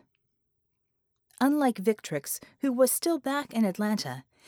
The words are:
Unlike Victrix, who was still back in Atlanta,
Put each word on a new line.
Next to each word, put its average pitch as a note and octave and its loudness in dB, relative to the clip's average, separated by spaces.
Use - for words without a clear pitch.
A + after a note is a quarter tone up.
Unlike C4+ 2
Victrix, - -4
who C4+ 0
was B3 4
still E4 0
back C#4+ -4
in A3+ 2
Atlanta, G3 -2